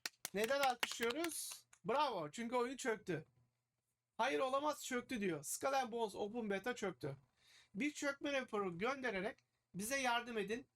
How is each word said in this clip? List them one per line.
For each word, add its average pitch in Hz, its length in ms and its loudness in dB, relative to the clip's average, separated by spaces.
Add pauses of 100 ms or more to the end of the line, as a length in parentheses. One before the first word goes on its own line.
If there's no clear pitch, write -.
(340)
Neden 226 260 2
alkışlıyoruz? 262 1040 0 (200)
Bravo. 220 460 2
Çünkü 233 240 -4
oyun 247 220 0
çöktü. 202 480 -2 (920)
"Hayır 285 220 2
olamaz, 277 460 2
çöktü." 247 360 -2
diyor. 160 220 0
Skull - 300 0
and 254 180 2
Bones 226 240 0
Open 214 340 -2
Beta 196 260 0
çöktü. 170 420 -4 (580)
"Bir 285 180 0
çökme 285 400 -2
raporu 202 440 0
göndererek 233 600 0 (360)
bize 220 280 0
yardım 240 360 2
edin 214 380 -2